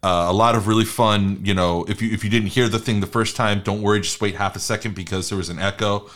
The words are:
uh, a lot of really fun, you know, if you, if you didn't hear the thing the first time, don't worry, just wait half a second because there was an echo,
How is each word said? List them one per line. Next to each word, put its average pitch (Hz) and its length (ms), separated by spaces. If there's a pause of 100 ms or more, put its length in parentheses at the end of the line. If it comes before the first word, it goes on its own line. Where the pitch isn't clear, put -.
uh, 87 260
a 92 40
lot 113 220
of 104 120
really 110 180
fun, 104 580
you 98 120
know, 87 320
if - 140
you, 113 100
if 107 120
you 104 60
didn't 107 200
hear 123 200
the 110 80
thing 110 220
the 98 80
first 113 280
time, 104 280
don't 104 180
worry, 104 200
just - 200
wait 101 140
half 95 200
a 98 40
second 110 340
because 92 360
there 101 80
was 85 120
an 85 100
echo, 101 560